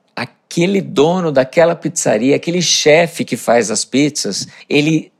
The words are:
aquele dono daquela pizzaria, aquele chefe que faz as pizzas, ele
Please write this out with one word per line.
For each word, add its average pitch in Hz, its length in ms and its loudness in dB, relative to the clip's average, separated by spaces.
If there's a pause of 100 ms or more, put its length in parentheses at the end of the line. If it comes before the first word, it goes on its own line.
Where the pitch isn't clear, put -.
(140)
aquele 170 680 -4
dono 156 500 0
daquela 160 440 2
pizzaria, 135 600 0
aquele 170 260 -2
chefe 156 600 2
que - 140 -8
faz 113 340 0
as 107 140 -4
pizzas, 139 640 -4 (220)
ele 151 500 0